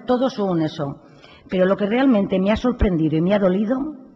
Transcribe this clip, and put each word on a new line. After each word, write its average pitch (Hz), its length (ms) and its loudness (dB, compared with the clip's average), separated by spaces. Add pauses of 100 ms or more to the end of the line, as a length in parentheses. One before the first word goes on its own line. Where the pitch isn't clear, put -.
todos 247 320 -2
un 185 240 -2
eso. 151 400 -6 (480)
Pero 185 160 2
lo 190 120 2
que 208 80 -2
realmente 214 540 2
me 196 120 2
ha 220 60 0
sorprendido 180 580 0
y 160 60 2
me 190 140 2
ha 202 40 0
dolido, 202 380 0 (380)